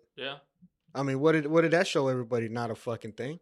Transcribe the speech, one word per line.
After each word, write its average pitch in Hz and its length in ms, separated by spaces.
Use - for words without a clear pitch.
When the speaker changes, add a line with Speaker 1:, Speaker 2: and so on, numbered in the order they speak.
Speaker 1:
Yeah. 139 220
Speaker 2:
I 131 80
mean, 135 180
what 156 120
did, 156 160
what 165 140
did 165 100
that 180 160
show 135 220
everybody? 120 400
Not 117 200
a 110 60
fucking 110 380
thing. 143 280